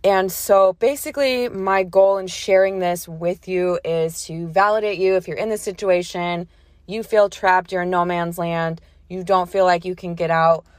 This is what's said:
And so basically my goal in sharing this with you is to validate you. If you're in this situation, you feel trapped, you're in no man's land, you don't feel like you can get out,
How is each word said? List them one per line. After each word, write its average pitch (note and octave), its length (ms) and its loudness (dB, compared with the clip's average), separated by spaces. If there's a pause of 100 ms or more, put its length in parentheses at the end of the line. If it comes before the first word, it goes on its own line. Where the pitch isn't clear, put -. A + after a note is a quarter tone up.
And F#3+ 260 2
so G3 440 2
basically C4 720 -2
my F#3+ 340 0
goal F#3+ 360 4
in F#3+ 100 -8
sharing F#3+ 500 2
this F3 300 -2
with E3+ 400 -6
you F3+ 360 -2
is E3 420 -2
to E3 200 -10
validate G3+ 520 0
you. F#3+ 160 2
If F#3 120 0
you're F3+ 100 -8
in A3 120 -4
this G#3+ 140 -4
situation, F3 840 -2 (380)
you G#3+ 160 -8
feel G#3 260 2
trapped, F#3 440 0
you're F3+ 100 -2
in F3+ 80 -4
no F3 140 0
man's F3 320 -4
land, E3 440 -4 (280)
you F#3 160 -10
don't F3+ 240 0
feel F#3+ 160 0
like F3 200 2
you F3+ 100 -8
can F3 200 -10
get E3 160 -4
out, E3 340 2 (140)